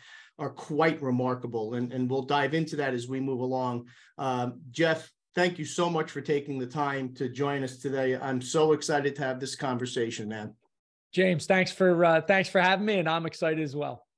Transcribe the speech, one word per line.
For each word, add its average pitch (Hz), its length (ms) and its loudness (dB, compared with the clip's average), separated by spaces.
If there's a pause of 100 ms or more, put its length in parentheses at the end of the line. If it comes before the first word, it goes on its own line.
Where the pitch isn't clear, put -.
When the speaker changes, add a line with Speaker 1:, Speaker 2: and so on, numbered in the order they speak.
(380)
Speaker 1:
are 143 120 -4
quite 156 520 0
remarkable, 123 760 -2
and, 123 180 -4
and 127 160 -2
we'll 131 140 0
dive 139 300 2
into 160 220 0
that 139 180 -2
as 120 140 -4
we 131 120 -4
move 135 200 -2
along. 123 480 -2 (300)
Um, 123 440 -2 (100)
Jeff, 156 400 0 (240)
thank 180 240 2
you 156 60 -6
so 175 260 0
much 156 180 -2
for 143 120 -8
taking 143 360 -2
the 127 80 -4
time 135 480 -4
to 127 160 -4
join 139 340 -2
us 127 140 -6
today. 131 400 0
I'm 131 240 -2
so 156 320 4
excited 143 440 0
to 151 40 -4
have 131 180 -2
this 131 160 -8
conversation, 120 720 -2
man. 107 280 -8 (580)
Speaker 2:
James, 180 320 2
thanks 185 260 4
for, 180 320 4
uh, 165 180 6
thanks 190 280 2
for 196 100 4
having 185 260 4
me, 208 140 0
and 160 80 0
I'm 165 180 0
excited 160 380 -2
as 139 120 -6
well. 139 300 -8 (120)